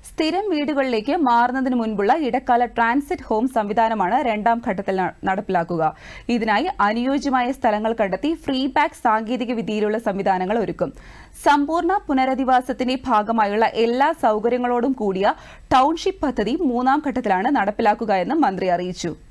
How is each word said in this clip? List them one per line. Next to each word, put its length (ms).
സ്ഥിരം 440
വീടുകളിലേക്ക് 600
മാറുന്നതിന് 520
മുൻപുള്ള 340
ഇടക്കാല 360
ട്രാൻസിറ്റ് 540
ഹോം 160
സംവിധാനമാണ് 640
രണ്ടാം 400
ഘട്ടത്തിൽ 340
ന-, 140
നടപ്പിലാക്കുക. 540
ഇതിനായി 320
അനുയോജ്യമായ 600
സ്ഥലങ്ങൾ 440
കണ്ടെത്തി 300
ഫ്രീ 160
ബാഗ് 300
സാങ്കേതിക 540
വിദ്യയിലുള്ള 480
സംവിധാനങ്ങൾ 580
ഒരുക്കും. 260
സമ്പൂർണ്ണ 500
പുനരധിവാസത്തിന്റെ 880
ഭാഗമായുള്ള 600
എല്ലാ 240
സൗകര്യങ്ങളോടും 760
കൂടിയ 320
ടൗൺഷിപ്പ് 520
പദ്ധതി 300
മൂന്നാം 360
ഘട്ടത്തിലാണ് 500
നടപ്പിലാക്കുക 560
എന്നും 220
മന്ത്രി 280
അറിയിച്ചു. 360